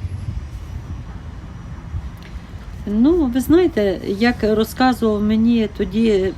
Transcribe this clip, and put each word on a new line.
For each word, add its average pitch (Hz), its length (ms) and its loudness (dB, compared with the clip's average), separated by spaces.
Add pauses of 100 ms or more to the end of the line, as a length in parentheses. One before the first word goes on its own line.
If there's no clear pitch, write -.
(3000)
Ну, 254 460 4
ви 262 80 2
знаєте, 254 680 4
як 226 360 2
розказував 214 800 2
мені 220 540 4
тоді 190 600 2